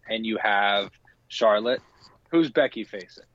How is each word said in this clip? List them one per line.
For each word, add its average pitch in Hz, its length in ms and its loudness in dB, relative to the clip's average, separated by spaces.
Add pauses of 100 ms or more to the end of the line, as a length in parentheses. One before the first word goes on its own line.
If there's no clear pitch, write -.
and 113 160 -4
you 110 160 -4
have 101 500 0 (380)
Charlotte. 110 520 2 (500)
Who's 165 200 2
Becky 123 340 -2
facing? - 400 -16 (100)